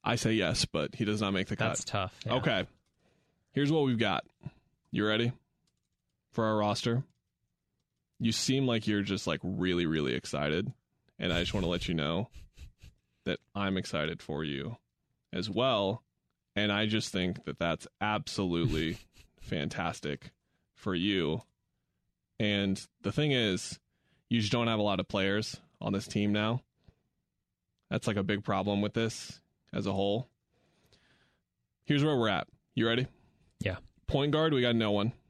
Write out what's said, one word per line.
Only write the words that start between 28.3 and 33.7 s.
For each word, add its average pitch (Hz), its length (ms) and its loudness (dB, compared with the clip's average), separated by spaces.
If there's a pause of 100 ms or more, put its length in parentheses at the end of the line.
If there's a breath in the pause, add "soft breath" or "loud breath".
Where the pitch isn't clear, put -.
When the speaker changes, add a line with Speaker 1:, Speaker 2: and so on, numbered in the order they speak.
Speaker 1:
problem 101 380 2
with 104 140 -2
this - 420 -4 (360)
as 101 140 -2
a 98 60 0
whole. 101 340 0 (1600 soft breath)
Here's 143 180 4
where 151 140 4
we're 113 100 4
at. 95 180 2 (300)
You 113 100 4
ready? 117 220 2 (540)
Speaker 2:
Yeah. 92 160 -2 (280)